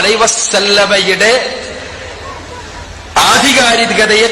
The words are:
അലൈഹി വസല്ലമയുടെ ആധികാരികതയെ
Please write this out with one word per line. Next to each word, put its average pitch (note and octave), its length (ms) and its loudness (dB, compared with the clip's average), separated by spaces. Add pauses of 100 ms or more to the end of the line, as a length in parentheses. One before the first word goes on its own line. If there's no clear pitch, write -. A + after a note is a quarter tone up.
അലൈഹി G#3 220 2
വസല്ലമയുടെ G3+ 1080 2 (2000)
ആധികാരികതയെ A#3 1000 4